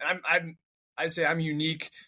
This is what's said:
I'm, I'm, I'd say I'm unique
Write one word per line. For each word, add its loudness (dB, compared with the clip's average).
I'm, 0
I'm, 0
I'd -2
say 2
I'm 4
unique 0